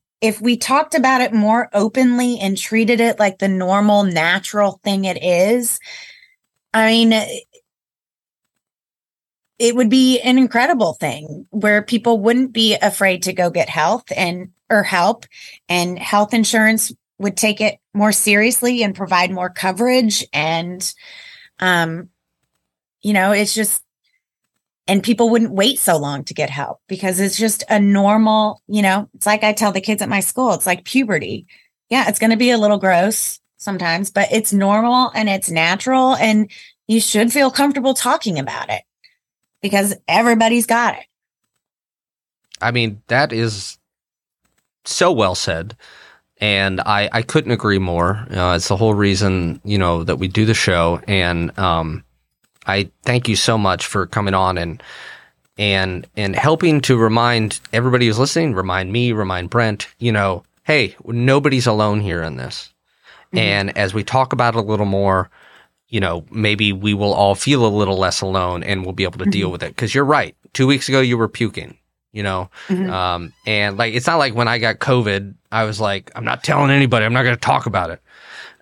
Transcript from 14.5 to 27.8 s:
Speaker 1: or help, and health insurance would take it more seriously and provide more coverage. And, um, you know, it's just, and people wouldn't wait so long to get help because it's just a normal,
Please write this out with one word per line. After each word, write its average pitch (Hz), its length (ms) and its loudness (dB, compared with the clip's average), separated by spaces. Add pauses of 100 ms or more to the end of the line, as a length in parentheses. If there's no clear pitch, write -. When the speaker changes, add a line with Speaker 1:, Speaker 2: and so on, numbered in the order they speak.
Speaker 1:
or 208 140 2
help, 190 420 0 (440)
and 175 300 -2
health 208 340 0
insurance 220 580 0 (280)
would 196 180 -4
take 214 240 -2
it - 180 -2 (140)
more 208 180 2
seriously 233 720 2
and 196 120 -2
provide 180 360 0
more 180 180 -4
coverage. 220 840 0
And, 165 600 -4 (680)
um, 175 500 -2 (920)
you 208 120 -2
know, 196 180 2
it's 208 220 0
just, 214 300 -4 (1040)
and 190 160 0
people 233 260 2
wouldn't 233 220 2
wait 202 280 0
so 170 180 2
long 143 280 -4
to - 80 -14
get 143 160 -4
help 135 380 -10
because 190 320 -4
it's 196 180 -2
just 220 320 -2
a 214 100 4
normal, 214 880 2